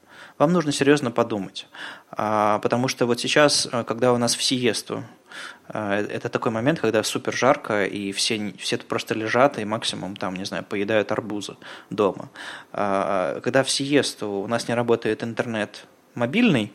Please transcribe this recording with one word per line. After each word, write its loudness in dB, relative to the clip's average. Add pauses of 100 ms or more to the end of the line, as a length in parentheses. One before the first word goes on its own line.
(400)
вам 6
нужно 2
серьёзно 4
подумать. -2 (420)
А, 2
потому 0
что 0
вот 2
сейчас, 4
э, -2
когда 2
у 2
нас 0
в -4
сиесту, 0 (680)
э, -2
это -6
такой -2
момент, 0
когда 2
супер -4
жарко, 2
и -4
все 0
н-, -6
все -4
тут -12
просто -4
лежат 2
и -4
максимум, -4
там, -6
не -8
знаю, -6
поедают 0
арбузы -6 (360)
дома. 0 (420)
А, 0
когда 2
в -6
сиесту 0
у -4
нас -2
не 0
работает 0
интернет -4 (300)
мобильный, 2